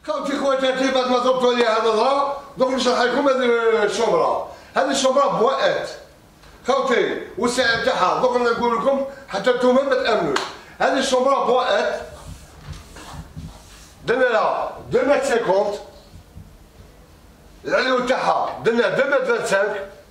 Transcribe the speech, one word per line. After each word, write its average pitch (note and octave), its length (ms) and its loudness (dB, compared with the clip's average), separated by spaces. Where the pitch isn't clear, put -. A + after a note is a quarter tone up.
خوتي، C#4+ 320 -4
خواتاتي، C4+ 520 0
بعد B3+ 160 0
ما B3 120 2
ضربتوا B3 360 2
لي A#3+ 100 2
هذا A3 260 2
النهار، C4+ 520 0
دوك C4 120 2
نشرح B3 300 0
لكم B3+ 280 2
هذه A#3 560 2
الشمرة. F#3+ 680 0
هذه C#4+ 140 0
الشمرة C4 360 2
بواءات. - 640 0
خوتي، B3 560 0
والسعر A#3 460 0
تاعها، F#3 360 0
دوك B3 160 2
نقول A#3 400 0
لكم - 300 0
حتى G3+ 220 -2
نتوما B3 320 4
ما C4+ 120 0
تأمنوش. F#3 440 0
هذه A#3+ 200 2
الشمرة B3+ 460 0
بواءات. A3+ 560 0
درنا B3+ 200 0
لها - 540 -2
دو G3+ 120 0
متر C4+ 220 2
سيكونت. G#3 500 0
العلو B3 420 0
تاعها - 580 0
درنا A#3 240 2
دو G#3+ 160 0
متر C4 200 0
فانتسانك. G#3 640 -2